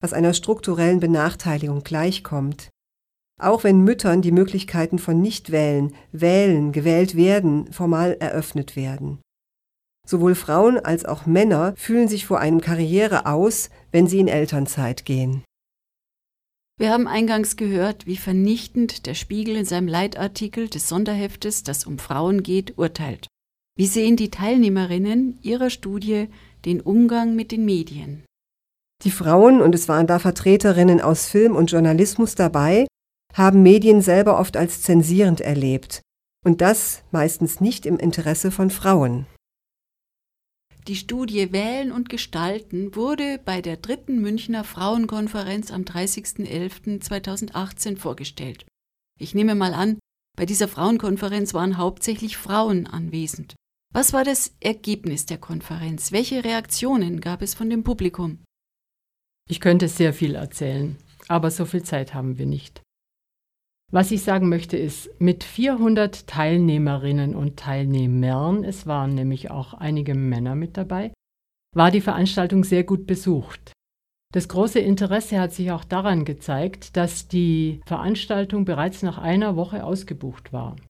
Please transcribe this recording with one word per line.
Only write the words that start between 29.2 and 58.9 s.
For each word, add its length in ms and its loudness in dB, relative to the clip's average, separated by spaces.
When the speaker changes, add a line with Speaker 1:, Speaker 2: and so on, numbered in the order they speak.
Speaker 1:
und 140 6
es 140 -4
waren 180 4
da 120 4
Vertreterinnen 800 4
aus 260 2
Film 260 4
und 160 4
Journalismus 640 4
dabei, 540 2
haben 280 8
Medien 400 10
selber 380 4
oft 160 -2
als 280 -2
zensierend 580 4
erlebt. 600 -2
Und 160 4
das 500 2
meistens 480 -2
nicht 260 0
im 120 0
Interesse 540 -2
von 180 0
Frauen. 560 0
Speaker 2:
Die 80 -8
Studie 560 -4
Wählen 400 -4
und 160 -6
Gestalten 880 -6
wurde 480 -4
bei 180 -6
der 140 -8
dritten 460 -6
Münchner 420 -4
Frauenkonferenz 1040 -4
am 140 -8
dreißigsten 640 -8
elften 560 -8
zweitausendachtzehn 960 -8
vorgestellt. 680 -12
Ich 160 -10
nehme 180 2
mal 200 0
an, 260 -2
bei 80 -4
dieser 240 -2
Frauenkonferenz 840 -2
waren 240 -2
hauptsächlich 600 -6
Frauen 500 -2
anwesend. 680 -8
Was 200 0
war 100 2
das 380 -4
Ergebnis 640 -6
der 140 -10
Konferenz? 760 -10
Welche 320 -2
Reaktionen 720 -2
gab 220 -8
es 120 -8
von 160 -6
dem 140 -2
Publikum? 560 -4